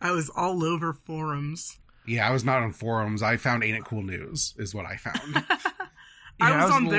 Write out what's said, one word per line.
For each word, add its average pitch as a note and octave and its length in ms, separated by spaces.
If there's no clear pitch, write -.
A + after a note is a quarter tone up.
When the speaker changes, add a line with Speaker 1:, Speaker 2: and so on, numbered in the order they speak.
Speaker 1:
I F3+ 120
was D#3+ 180
all F3+ 320
over E3 280
forums. D#3 880
Speaker 2:
Yeah, A2+ 200
I B2 40
was C3 120
not C3 200
on G#2+ 100
forums. A2 480
I A2+ 160
found A#2+ 260
Ain't A2 140
It G#2+ 80
Cool G#2+ 160
News F#2+ 560
is G2 160
what F#2 140
I G2+ 100
found. - 240
Speaker 1:
<laughs> - 140
I D4 80
Speaker 3:
Yeah, A#3+ 140
I - 20
Speaker 1:
was D#4 80
Speaker 3:
was - 80
a - 20
Speaker 1:
on B3+ 120
Speaker 3:
little E3 140